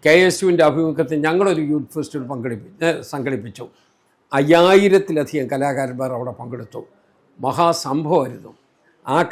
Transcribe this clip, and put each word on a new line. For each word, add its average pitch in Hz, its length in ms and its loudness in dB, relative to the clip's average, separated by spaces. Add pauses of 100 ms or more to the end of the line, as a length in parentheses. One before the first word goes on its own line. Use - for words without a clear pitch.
കെ 156 100 6 (120)
എസ് 180 160 0
യുവിൻ്റെ 175 260 2
ആഭിമുഖ്യത്തിൽ 156 580 -2
ഞങ്ങളൊരു 175 440 0
യൂത്ത് 147 260 -4
ഫെസ്റ്റിവൽ 143 360 -8
പങ്കെടുപ്പി-, 117 400 -10 (140)
ഏ, - 20 2 (240)
സംഘടിപ്പിച്ചു. 120 520 -8 (760)
അയ്യായിരത്തിലധികം 170 1120 4
കലാകാരന്മാർ 135 640 -4
അവിടെ 123 240 -8
പങ്കെടുത്തു. 117 400 -14 (640)
മഹാസംഭവമായിരുന്നു. 147 1080 -2 (600)
ആ 156 40 4 (140)